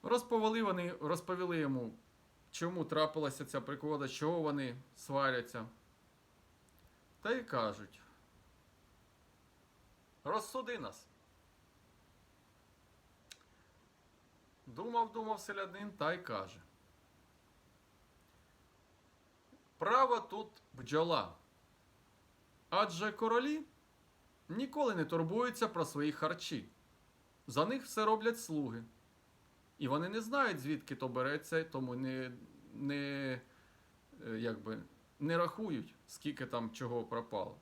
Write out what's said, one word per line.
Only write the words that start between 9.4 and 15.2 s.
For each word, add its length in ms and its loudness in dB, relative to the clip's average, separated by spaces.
«Розсуди 540 -4
нас». 280 -10
Думав, 460 0
думав 280 -2